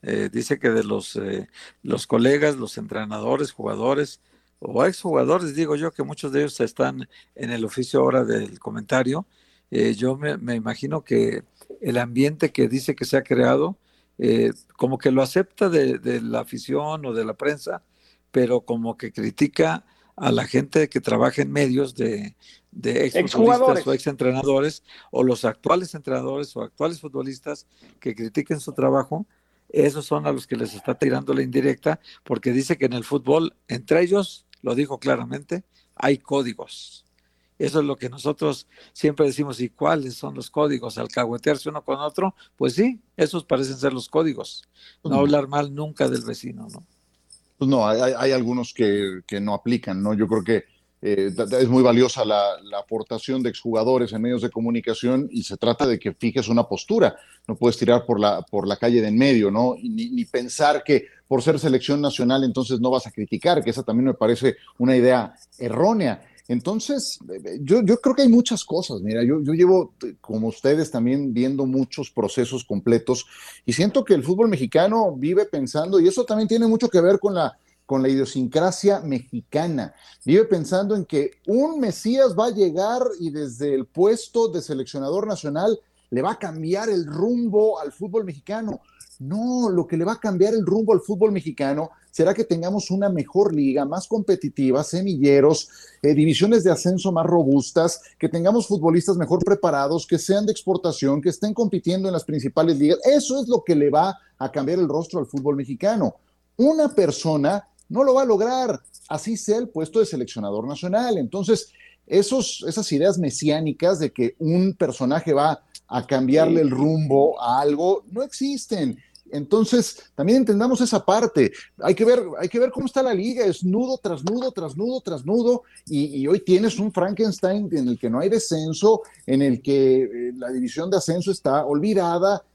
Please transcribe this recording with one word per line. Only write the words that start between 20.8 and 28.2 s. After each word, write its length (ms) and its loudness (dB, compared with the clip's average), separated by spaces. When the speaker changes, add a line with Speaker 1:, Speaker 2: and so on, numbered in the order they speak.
Speaker 1:
que 100 -4
trabaja 440 0
en 80 -6
medios 420 0
de, 420 -6
de 340 -2
exfutbolistas 200 0
Speaker 2:
Exjugadores. 640 4
Speaker 1:
o 60 0
exentrenadores, 920 -2
o 120 0
los 220 0
actuales 480 0
entrenadores 640 -6
o 80 -8
actuales 360 -6
futbolistas 680 -12
que 160 -8
critiquen 440 -6